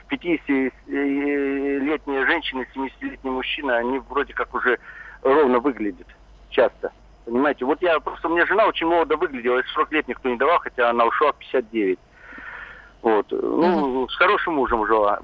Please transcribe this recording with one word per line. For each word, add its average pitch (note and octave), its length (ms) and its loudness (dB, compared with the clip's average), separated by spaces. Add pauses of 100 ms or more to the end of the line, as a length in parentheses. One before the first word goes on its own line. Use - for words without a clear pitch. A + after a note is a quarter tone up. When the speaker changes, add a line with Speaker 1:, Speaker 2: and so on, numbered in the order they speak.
Speaker 1:
пятидесятилетняя C#3 2250 -2
женщина, C3 480 -2
семидесятилетний C3+ 560 -8
мужчина, C3 480 -4
они B2 220 -2
вроде B2 340 -4
как - 200 -4
уже A#2 240 2 (440)
ровно C3 380 4
выглядят A2 460 -4 (440)
часто. - 400 2 (340)
Понимаете, B2+ 400 0
вот D3+ 160 0
я, E3 200 2
просто - 280 -6
у D#3+ 40 0
меня E3+ 140 2
жена G3 200 4
очень E3 200 -2
молодо E3 300 2
выглядела, B2+ 440 0
и B2 40 -6 (100)
сорок D3+ 180 -2
лет D3+ 160 -2
никто B2+ 200 -6
не B2 80 -2
давал, D3 220 2
хотя A#2+ 320 0
она A#2 160 2
ушла C#3 260 2
в - 40 -12
пятьдесят - 340 -4
девять. G2 280 0 (1040)
Вот, A2 280 2
ну, C#3 720 0
Speaker 2:
Мгм. B2 80 -4
Speaker 1:
с - 60 -8
хорошим F3+ 380 2
мужем A#2 320 0
жила, G#2 380 4